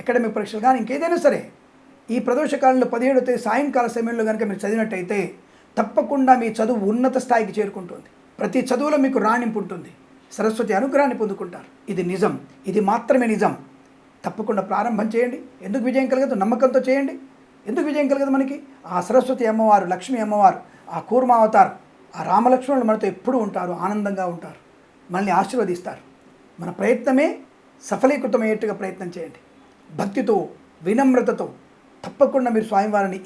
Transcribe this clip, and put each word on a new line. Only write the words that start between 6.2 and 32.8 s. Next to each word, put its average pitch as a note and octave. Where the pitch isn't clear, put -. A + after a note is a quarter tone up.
మీ A3+
చదువు A3+
ఉన్నత B3+
స్థాయికి A3
చేరుకుంటుంది. G3
ప్రతి G#3+
చదువులో C#4+
మీకు C4
రాణింపు A3+
ఉంటుంది, F3
సరస్వతి A3
అనుగ్రహాన్ని C4
పొందుకుంటారు. F#3+
ఇది F3+
నిజం, F3+
ఇది G3+
మాత్రమే A#3+
నిజం. F3+
తప్పకుండా G#3
ప్రారంభం G#3+
చేయండి. B3
ఎందుకు A3
విజయం C4
కలగదు? C4
నమ్మకంతో B3+
చేయండి. C4+
ఎందుకు C#4
విజయం D4
కలగదు C#4
మనకి? C4+
ఆ F3
సరస్వతి B3+
అమ్మవారు, G#3+
లక్ష్మీ A#3
అమ్మవారు, G#3
ఆ E3
కూర్మావతారం, A3+
ఆ -
రామలక్ష్మణులు B3+
మనతో G#3+
ఎప్పుడూ C4
ఉంటారు, F3+
ఆనందంగా G3+
ఉంటారు, D#3
మనల్ని F#3+
ఆశీర్వదిస్తారు. G3
మన E3+
ప్రయత్నమే B3+
సఫలీకృతమయ్యేట్టుగా A3
ప్రయత్నం F#3
చేయండి. E3
భక్తితో, G3
వినమ్రతతో A#3
తప్పకుండా B3+
మీరు G#3+
స్వామివారిని G3+